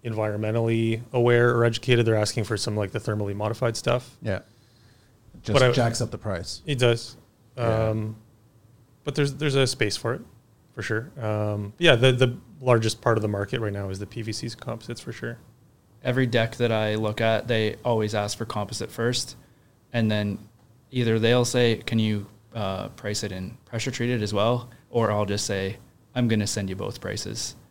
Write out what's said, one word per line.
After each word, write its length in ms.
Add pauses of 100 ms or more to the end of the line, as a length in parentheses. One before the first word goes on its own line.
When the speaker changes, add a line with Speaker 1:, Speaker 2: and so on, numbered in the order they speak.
Speaker 1:
environmentally 960 (100)
aware 420
or 100
educated. 420
They're 80
asking 300
for 120
some, 200
like, 160
the 80
thermally 340
modified 420
stuff. 460
Speaker 2:
Yeah. 160 (1040)
Just 160
Speaker 1:
But 100
I 40
Speaker 2:
jacks 280
up 120
the 60
price. 460
Speaker 1:
It 140
does. 380 (400)
Speaker 2:
Yeah. 340
Speaker 1:
Um, 240 (880)
but 140
there's, 180
there's 220
a 100
space 300
for 180
it, 80 (520)
for 80
sure. 280 (100)
Um, 580
yeah, 180
the, 160
the 240 (240)
largest 400
part 180
of 40
the 60
market 320
right 120
now 180
is 80
the 80
P 160
V 100
Cs 220
composites 460
for 100
sure. 280 (680)
Speaker 3:
Every 220
deck 320
that 120
I 240
look 260
at, 280
they 260 (100)
always 300
ask 240
for 60
composite 480
first, 420 (580)
and 160
then 300 (540)
either 260
they'll 260
say, 400
"Can 140
you, 280 (280)
uh, 360
price 340
it 80
in 320
pressure 260
treated 320
as 100
well?" 380 (180)
Or 220
I'll 160
just 180
say, 340 (360)
"I'm 140
gonna 180
send 240
you 60
both 240
prices." 560 (140)